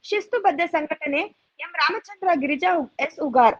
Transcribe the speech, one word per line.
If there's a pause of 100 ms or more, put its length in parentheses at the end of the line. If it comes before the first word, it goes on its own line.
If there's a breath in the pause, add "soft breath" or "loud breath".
(120)
ಶಿಸ್ತುಬದ್ಧ (140)
ಸಂಘಟನೆ (420)
ಎಂ
ರಾಮಚಂದ್ರ, (160)
ಗಿರಿಜಾ (340)
ಎಸ್
ಉಗಾರ್